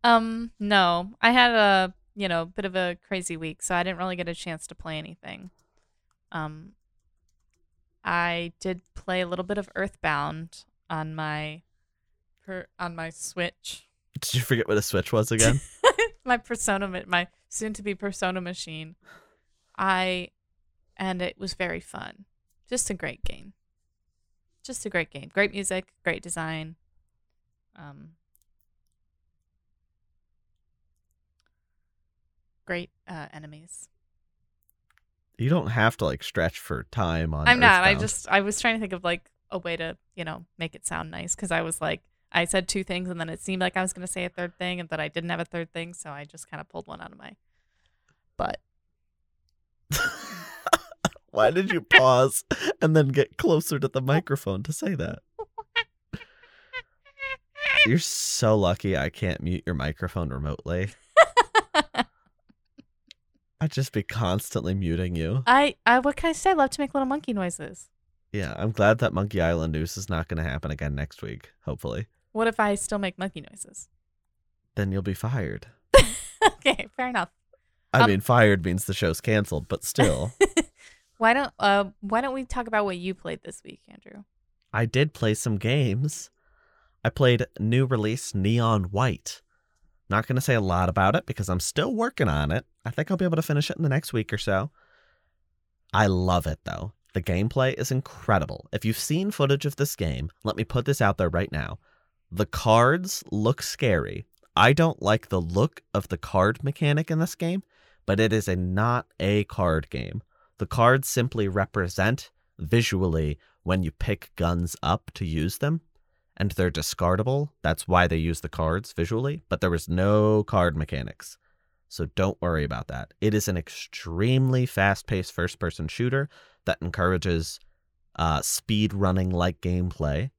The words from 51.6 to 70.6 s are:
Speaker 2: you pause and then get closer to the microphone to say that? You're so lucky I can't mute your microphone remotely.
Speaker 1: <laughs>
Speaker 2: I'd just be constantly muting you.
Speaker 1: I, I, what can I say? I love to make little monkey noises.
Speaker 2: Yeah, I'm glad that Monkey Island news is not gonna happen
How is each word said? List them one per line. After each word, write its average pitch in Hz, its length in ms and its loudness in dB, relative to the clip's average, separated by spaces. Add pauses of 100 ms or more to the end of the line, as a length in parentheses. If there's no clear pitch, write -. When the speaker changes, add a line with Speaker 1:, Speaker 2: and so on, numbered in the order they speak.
Speaker 2:
you 170 100 -2
pause 131 600 6 (380)
and 156 140 4
then 147 140 6
get - 280 0
closer 160 420 2
to 135 80 -2
the 131 140 -2
microphone 131 640 0
to 151 100 -6
say 202 220 -4
that? 85 240 -6 (2750)
You're 165 140 4
so - 580 0
lucky 92 400 2
I 69 120 -2
can't - 340 -4
mute 87 220 -2
your 87 100 -2
microphone 78 540 -4
remotely. 76 600 -4 (840)
Speaker 1:
<laughs> - 220 0 (1700)
Speaker 2:
I'd 156 100 0
just 135 220 -4
be 101 100 -2
constantly 95 720 -2
muting 90 420 0
you. 87 320 -2
Speaker 1:
I, 269 280 6 (100)
I, 240 140 6
what 277 160 0
can 330 140 0
I 320 40 0
say? - 180 0
I - 20 4
love 277 180 4
to - 100 -6
make 269 120 -4
little 269 120 0
monkey 269 280 -4
noises. 175 560 -6 (420)
Speaker 2:
Yeah, 87 260 -4
I'm 110 140 0
glad 107 260 6
that 117 160 2
Monkey 101 260 -2
Island 82 340 2
news 80 240 -2
is 95 120 -10
not 82 180 -2
gonna 80 160 -4
happen 76 280 -4